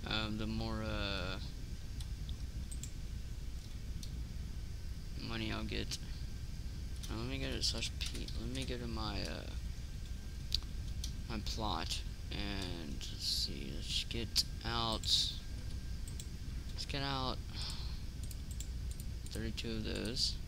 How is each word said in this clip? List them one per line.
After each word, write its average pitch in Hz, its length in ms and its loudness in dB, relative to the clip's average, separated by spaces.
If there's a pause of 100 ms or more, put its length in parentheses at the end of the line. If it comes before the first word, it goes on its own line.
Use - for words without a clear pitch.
um, 110 320 2
the 110 80 2
more, 113 380 2
uh, 98 560 2 (4000)
money 113 240 0
I'll 107 120 0
get. 107 340 0 (1120)
Now, 107 80 0
let 117 100 0
me 135 120 0
go 135 100 0
to 117 140 0
slash 113 340 2
P, - 300 0 (120)
let 120 160 0
me 131 100 0
go 123 120 0
to 120 80 -2
my, 107 360 2
uh, - 280 0 (1800)
my 110 160 0
plot, 98 560 2 (320)
and 90 600 0
let's - 320 -2
see, - 500 2
let's - 340 0
get 117 340 2 (200)
out, 113 380 4
let's - 1900 0
get 143 140 0
out 135 360 2 (1900)
thirty-two 113 400 0
of 107 140 2
those 101 500 2 (120)